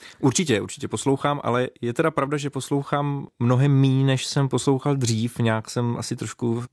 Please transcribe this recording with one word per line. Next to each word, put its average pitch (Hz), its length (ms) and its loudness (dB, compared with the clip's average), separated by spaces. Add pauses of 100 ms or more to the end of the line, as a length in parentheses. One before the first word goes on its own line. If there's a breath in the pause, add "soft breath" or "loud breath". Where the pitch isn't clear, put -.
(200 loud breath)
Určitě, 131 420 2
určitě - 260 -10
poslouchám, 139 560 -2
ale 123 260 0 (120)
je 120 120 -4
teda 165 180 0
pravda, 147 260 -2
že 143 120 -4
poslouchám 143 800 -4 (120)
mnohem 127 400 4
míň, 135 260 4
než 131 200 0
jsem 139 240 0
poslouchal 139 460 0
dřív. 117 440 0
Nějak 110 300 0
jsem 120 280 -2
asi 120 180 -6
trošku 117 580 -4